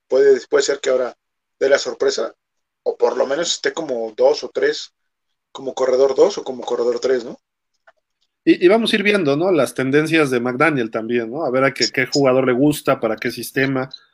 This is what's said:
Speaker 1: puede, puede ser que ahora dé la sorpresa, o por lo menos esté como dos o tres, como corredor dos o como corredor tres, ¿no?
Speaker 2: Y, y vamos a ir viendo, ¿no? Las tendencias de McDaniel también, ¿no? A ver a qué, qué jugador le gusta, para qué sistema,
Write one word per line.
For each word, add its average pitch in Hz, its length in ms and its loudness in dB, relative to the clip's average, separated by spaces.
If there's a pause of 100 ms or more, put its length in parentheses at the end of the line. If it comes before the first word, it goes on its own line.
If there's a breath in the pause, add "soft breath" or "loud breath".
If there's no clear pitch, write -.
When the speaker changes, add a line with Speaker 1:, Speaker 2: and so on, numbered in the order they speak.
Speaker 1:
puede, 135 320 4 (100)
puede - 140 2
ser - 160 -4
que 135 100 -4
ahora 127 260 -2 (440)
dé 135 100 0
la 135 80 4
sorpresa, 127 560 -4 (500)
o 117 120 -4
por 120 220 0
lo 117 100 0
menos 160 240 -2
esté - 220 -4
como 120 420 -6
dos 135 280 2
o 123 60 -12
tres, 143 440 -4 (580)
como 135 220 -10
corredor 131 420 2
dos 175 220 4
o 147 60 -10
como 123 200 -10
corredor 120 360 -2
tres, 127 260 -2
¿no? 143 140 -16 (1040)
Speaker 2:
Y, 165 200 4
y - 40 6
vamos 220 240 2
a - 20 2
ir 208 80 -2
viendo, 190 320 0
¿no? 180 160 0
Las 139 220 0
tendencias 147 580 2
de 123 80 0
McDaniel 127 520 0
también, 117 380 -4
¿no? 147 140 -8
A 135 80 -4
ver 131 140 2
a 131 80 0
qué, 123 180 -4
qué 131 140 -2
jugador 131 420 2
le 123 60 4
gusta, 139 480 0
para 110 160 -2
qué 123 140 -4
sistema, 135 580 -4 (240 loud breath)